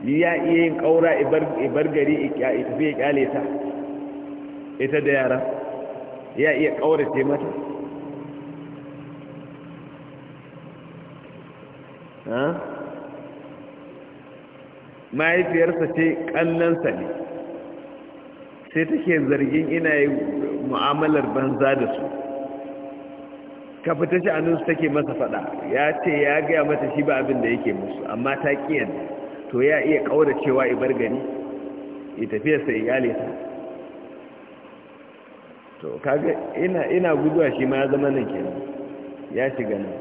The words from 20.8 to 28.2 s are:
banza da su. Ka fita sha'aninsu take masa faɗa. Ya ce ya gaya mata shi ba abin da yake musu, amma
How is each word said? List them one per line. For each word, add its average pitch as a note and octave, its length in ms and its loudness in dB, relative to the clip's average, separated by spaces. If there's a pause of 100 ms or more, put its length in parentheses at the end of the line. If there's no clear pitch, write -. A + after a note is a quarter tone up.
banza C3+ 420 4
da A#2 180 2
su. - 80 -4 (1800)
Ka E3 120 0
fita E3 280 2
sha'aninsu E3 420 2
take D#3+ 240 2
masa C#3+ 240 2
faɗa. G#2+ 280 -2 (300)
Ya C#3+ 200 4 (120)
ce F#3 60 2 (120)
ya D3 200 4
gaya D3+ 240 4
mata D3 300 2
shi D3 80 2
ba C#3 180 4
abin B2+ 200 2
da A2+ 60 2
yake A#2 260 0
musu, - 360 -4
amma B2+ 320 0